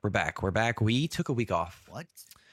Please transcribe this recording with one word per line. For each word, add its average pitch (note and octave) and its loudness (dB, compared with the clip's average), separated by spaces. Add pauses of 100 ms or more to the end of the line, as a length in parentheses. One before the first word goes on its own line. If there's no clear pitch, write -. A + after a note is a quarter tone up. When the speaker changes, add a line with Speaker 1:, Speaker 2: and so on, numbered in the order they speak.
Speaker 1:
We're G#2 0
back. F#2+ -2
We're F#2+ 2
back. A2+ 0
We A#2+ 4
took - -4
a D3+ 0
week A#2 0
off. E2+ -2
Speaker 2:
What? C#3+ -12 (460)